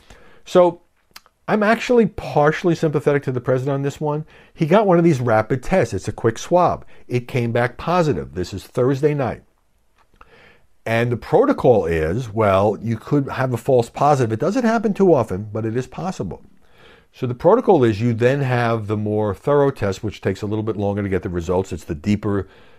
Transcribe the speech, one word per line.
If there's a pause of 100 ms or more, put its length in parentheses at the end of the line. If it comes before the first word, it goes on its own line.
(440)
So, (680)
I'm
actually
partially
sympathetic
to
the
president
on
this
one. (300)
He
got
one
of
these
rapid
tests.
It's
a
quick
swab. (220)
It
came
back
positive.
This
is
Thursday
night. (1400)
And
the
protocol
is,
well,
you
could
have
a
false
positive.
It
doesn't
happen
too
often,
but
it
is
possible. (680)
So
the
protocol
is
you
then
have
the
more
thorough
test,
which
takes
a
little
bit
longer
to
get
the
results.
It's
the
deeper, (300)